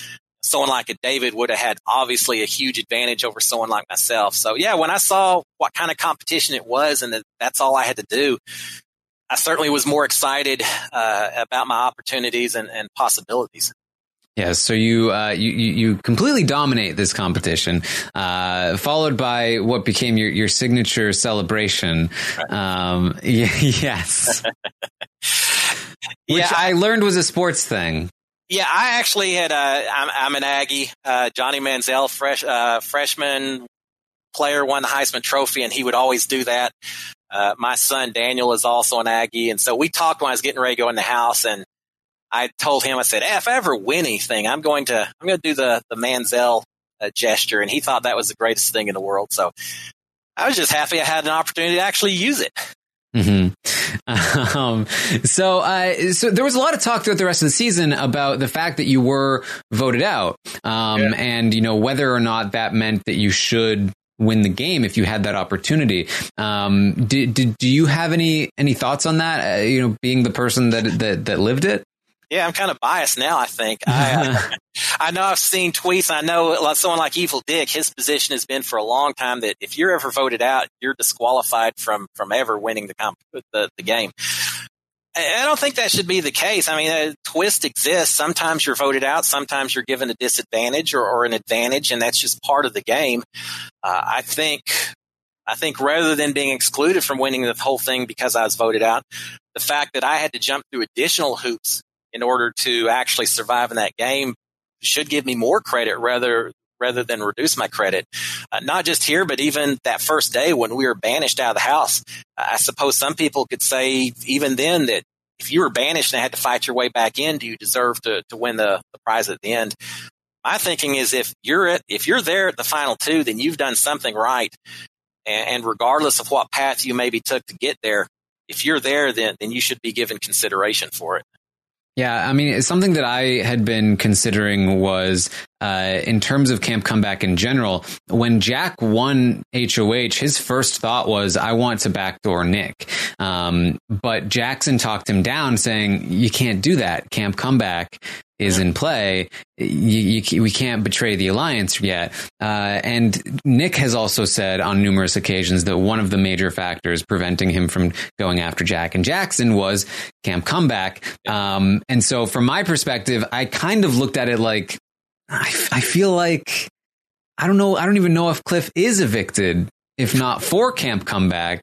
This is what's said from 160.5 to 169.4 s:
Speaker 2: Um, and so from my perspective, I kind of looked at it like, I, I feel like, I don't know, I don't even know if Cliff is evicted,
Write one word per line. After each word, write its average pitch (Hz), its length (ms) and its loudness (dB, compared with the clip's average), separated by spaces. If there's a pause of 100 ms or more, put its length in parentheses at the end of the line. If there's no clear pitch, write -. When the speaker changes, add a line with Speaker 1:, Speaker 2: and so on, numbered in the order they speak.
Speaker 2:
Um, 98 640 2
and 120 140 2
so 120 240 0
from 123 180 0
my 151 160 2
perspective, 127 720 0
I 127 140 -2
kind 190 400 2
of 131 120 4
looked 135 200 2
at 123 120 0
it 120 100 2
like, 107 380 0 (520)
I, - 180 -2 (240)
I 127 100 0
feel 190 320 2
like, 170 560 0 (680)
I 147 100 -2
don't 196 100 6
know, 196 180 4
I 165 100 0
don't 202 120 4
even 175 160 4
know 170 160 4
if - 140 -2
Cliff 170 320 -2
is 202 260 4
evicted, 98 640 0 (300)